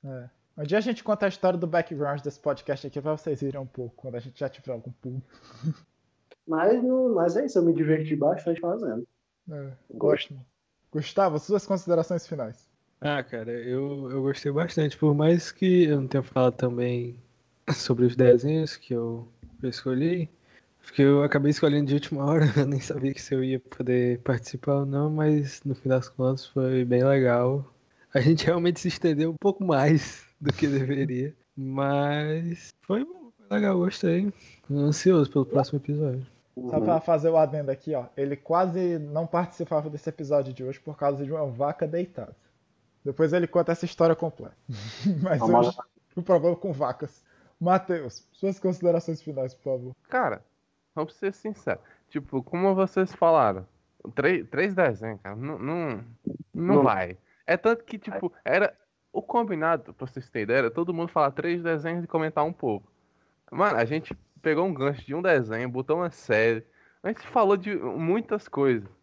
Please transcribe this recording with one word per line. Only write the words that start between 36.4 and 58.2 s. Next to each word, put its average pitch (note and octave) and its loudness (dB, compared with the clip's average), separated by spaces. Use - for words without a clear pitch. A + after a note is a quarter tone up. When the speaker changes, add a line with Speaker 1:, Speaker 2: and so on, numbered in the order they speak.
Speaker 1:
Só B2+ -4
Speaker 2:
Uhum. - 2
Speaker 1:
pra E3 2
fazer D#3+ 2
o E3 4
adendo D3 0
aqui, D3+ -6
ó, B2 -6
ele C#3 -2
quase F3 0
não D3+ -4
participava D#3+ -2
desse D3 -8
episódio C#3+ -2
de B2+ -12
hoje C3 -8
por D3+ -14
causa C#3+ -2
de C#3 -8
uma D#3 -4
vaca C#3+ -4
deitada. D#3+ -6
Depois D3 2
ele E3+ 2
conta E3+ 2
essa E3+ -2
história E3 4
completa. D3+ -8
<laughs> B2 -4
Mas E3 0
Speaker 2:
Vamos A#2 6
Speaker 1:
hoje - -4
Speaker 2:
lá. - -16
Speaker 1:
o F3+ -4
problema F3 2
com F3+ -6
vacas. C3+ -6
Matheus, F3 -2
suas F#3+ -4
considerações E3+ 0
finais, C3+ -6
por - -20
favor. B2+ -6
Speaker 4:
Cara, F#3+ -2
vamos D#3 -6
ser G3 -4
sinceros. - -8
Tipo, C3+ -6
como F#3+ 0
vocês F#3+ 0
falaram, A#2+ 4
três, D#3 0
três F#3+ -2
desenhos, A2+ 0
cara, G2+ -12
não, C#3 -10
não, C3+ -6
não E3 0
Speaker 2:
Não. C#3+ 6
Speaker 4:
vai. F#2 0
É E3+ 4
tanto A3+ 0
que, A3 -14
tipo, G3 -8